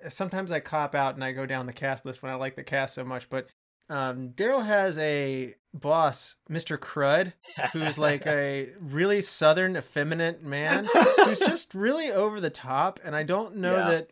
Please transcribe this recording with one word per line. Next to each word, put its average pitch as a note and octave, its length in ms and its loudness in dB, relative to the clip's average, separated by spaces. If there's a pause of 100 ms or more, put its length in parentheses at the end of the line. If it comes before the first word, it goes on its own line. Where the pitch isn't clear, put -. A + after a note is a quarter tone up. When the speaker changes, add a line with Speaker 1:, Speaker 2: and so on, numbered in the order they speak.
Speaker 1:
sometimes F#3 420 -6
I D#3 80 -2
cop D3 360 -2
out C3+ 200 0
and C3+ 80 -8
I C3 80 -4
go C3+ 140 -6
down C3 220 -4
the A#2+ 60 -10
cast C3+ 320 -6
list B2+ 180 -12
when C3 80 -8
I C3 40 -6
like C3 200 -6
the C3+ 80 -12
cast C3+ 320 -2
so C3 80 -8
much, B2+ 260 -10
but, C3 180 -6 (420)
um, C3 420 -6
Daryl A#3 340 0
has F#3+ 320 2
a C#3 580 -2 (180)
boss, D3+ 600 0 (140)
Mister D#3+ 280 -6
Crud, D#3 540 2 (400)
who's, D#3 260 -4
like, D3 300 0
Speaker 2:
<laughs> - 0 -
Speaker 1:
a C#3 540 -2
really F3 400 0
southern, F3+ 560 4
effeminate D#3+ 640 -2
man D3 420 -2
Speaker 2:
<laughs> A#4+ 380 6
Speaker 1:
who's G#3+ 160 2
just E4+ 340 0
really C4 380 0
over G#3 300 0
the D#3+ 80 -2
top. C#3+ 560 -2
And D3+ 100 -4
I D#3 80 0
don't G3+ 340 -2
know F#3 200 2
Speaker 2:
Yeah. F#3 140 2
Speaker 1:
that, E3 200 0